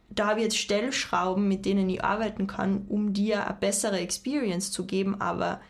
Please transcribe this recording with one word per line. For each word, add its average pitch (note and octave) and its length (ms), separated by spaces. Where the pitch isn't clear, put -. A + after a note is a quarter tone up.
da G#3 180
habe G#3+ 120
ich A3+ 40
jetzt A3 140
Stellschrauben, G3+ 920
mit F#3+ 180
denen F#3+ 220
ich F#3 160
arbeiten G#3 420
kann, G3 420
um G#3 240
dir G3+ 340
eine - 120
bessere G3+ 400
Experience G3 720
zu F#3 160
geben, G3 340
aber F3 500